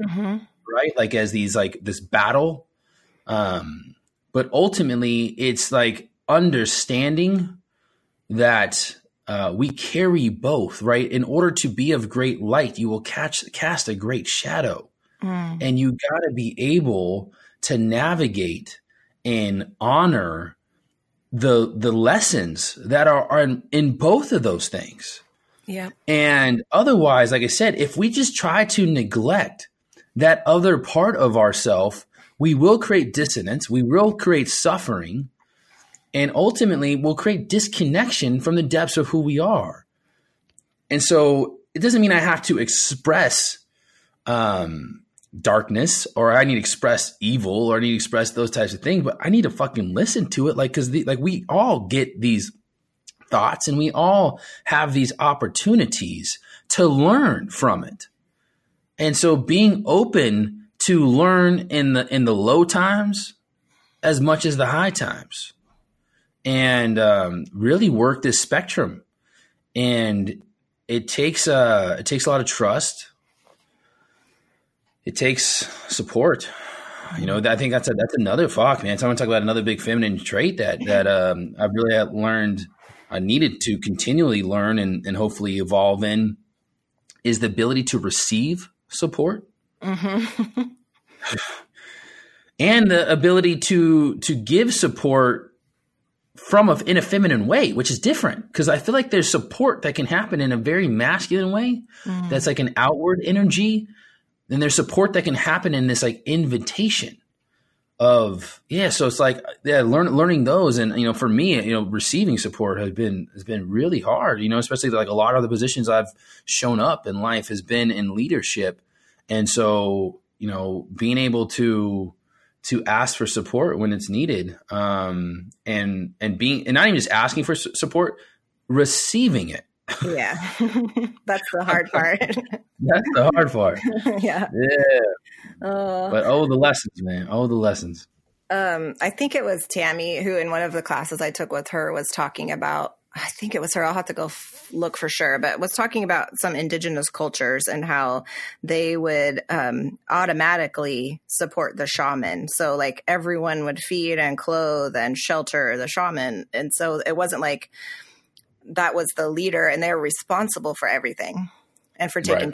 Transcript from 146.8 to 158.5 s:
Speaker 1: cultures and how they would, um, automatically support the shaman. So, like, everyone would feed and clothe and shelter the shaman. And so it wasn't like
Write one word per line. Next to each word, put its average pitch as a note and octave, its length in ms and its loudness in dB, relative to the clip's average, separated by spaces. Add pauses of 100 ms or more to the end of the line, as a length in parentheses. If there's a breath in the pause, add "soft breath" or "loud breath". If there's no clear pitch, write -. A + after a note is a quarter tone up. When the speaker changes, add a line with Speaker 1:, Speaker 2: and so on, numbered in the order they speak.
Speaker 1:
cultures C3+ 580 -4
and D3 160 -6
how C#3 420 -2 (360 loud breath)
they E3 340 -2
would, D3 540 -2
um, C3+ 480 -4 (120)
automatically D#3 1200 -2
support - 500 -6
the C#3+ 100 -6
shaman. C3+ 600 -4
So, D3 280 -2
like, C#3 320 -4
everyone E3 580 -2
would C#3+ 140 -6
feed E3 400 -4
and D3 180 -2
clothe D3+ 580 -2
and B2 220 -2
shelter C#3+ 600 -2
the B2 100 -6
shaman. C3 640 -4
And C#3 200 -6
so D#3+ 320 -2
it D#3+ 120 -2
wasn't E3+ 240 -2
like C#3+ 300 -6 (1000 loud breath)